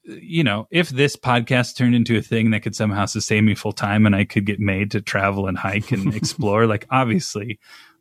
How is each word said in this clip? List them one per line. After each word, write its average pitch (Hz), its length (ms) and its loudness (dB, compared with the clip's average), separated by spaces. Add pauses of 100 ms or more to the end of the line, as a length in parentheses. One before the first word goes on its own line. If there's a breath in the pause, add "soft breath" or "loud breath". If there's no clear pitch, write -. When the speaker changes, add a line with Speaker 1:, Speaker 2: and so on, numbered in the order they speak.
Speaker 1:
you - 380 -2
know, 107 260 -2
if 170 200 0
this 139 260 0
podcast 123 640 0
turned 123 160 4
into 117 240 2
a - 20 0
thing 113 300 0
that 107 100 0
could 110 160 -8
somehow 104 300 0
sustain 107 400 2
me 104 80 4
full 104 180 -6
time 107 320 2
and 104 100 6
I 98 100 2
could 104 200 -2
get 101 160 -4
made 98 300 -2
to 107 100 -2
travel 98 460 -2
and 95 100 -4
hike 98 360 -4
and 190 220 -2
Speaker 2:
<laughs> - 0 -
Speaker 1:
explore, 110 520 0
like, 104 240 -2
obviously 113 680 -2 (420 loud breath)